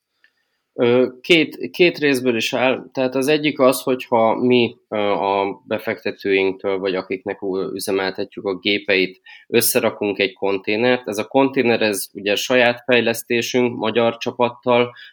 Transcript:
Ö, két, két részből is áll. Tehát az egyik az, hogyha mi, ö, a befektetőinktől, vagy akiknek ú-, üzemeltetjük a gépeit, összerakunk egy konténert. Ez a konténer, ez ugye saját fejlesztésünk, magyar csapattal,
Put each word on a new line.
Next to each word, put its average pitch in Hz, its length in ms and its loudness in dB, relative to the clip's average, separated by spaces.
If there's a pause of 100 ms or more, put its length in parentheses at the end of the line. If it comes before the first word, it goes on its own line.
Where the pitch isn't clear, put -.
(760)
Ö, 123 320 4 (140)
két, - 500 0
két 170 280 2
részből 131 380 0
is 110 180 -4
áll. 127 380 0
Tehát 131 220 -2
az 135 140 0
egyik 151 320 0
az, 131 220 4
hogyha 123 520 0
mi, 123 420 2 (120)
ö, 110 80 -6 (140)
a 98 560 -2
befektetőinktől, 98 1120 -2
vagy 92 160 -2
akiknek 95 480 -6
ú-, 95 320 -4
üzemeltetjük 95 720 -4
a 95 140 -4
gépeit, 98 640 -2 (260)
összerakunk 113 720 0
egy 98 140 0
konténert. 107 760 -2
Ez 101 100 -4
a 104 80 -4
konténer, 131 560 2
ez 104 300 -2
ugye 101 220 -2
saját 120 520 2
fejlesztésünk, 117 880 0
magyar 113 400 0
csapattal, 120 760 0 (200)